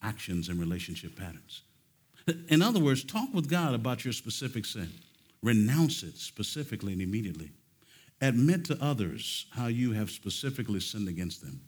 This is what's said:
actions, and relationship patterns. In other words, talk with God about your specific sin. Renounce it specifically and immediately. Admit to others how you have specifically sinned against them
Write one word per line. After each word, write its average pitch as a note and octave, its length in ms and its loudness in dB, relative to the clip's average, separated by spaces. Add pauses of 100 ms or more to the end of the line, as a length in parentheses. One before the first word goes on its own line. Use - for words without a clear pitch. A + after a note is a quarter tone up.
actions, F2+ 440 -4
and F2 120 -2
relationship E2+ 560 -4
patterns. F2 480 -14 (840)
In D#3 120 10
other A3 180 4
words, C3+ 240 4
talk A3+ 300 -4
with D#3 160 0
God E3 240 2
about A#2+ 320 -2
your B2 80 -2
specific A#2+ 500 -4
sin. E2+ 300 -6 (480)
Renounce A#2+ 640 4
it D#2+ 140 -12
specifically G#2 760 -6
and F#2 80 -2
immediately. F#2 500 -4 (720)
Admit C3+ 440 4
to C#3 180 -2
others A2+ 680 -2
how B2 160 -2
you A#2 260 2
have G#2+ 180 -2
specifically G#2+ 680 -4
sinned G#2 280 -4
against F2 340 -4
them C#2+ 260 -12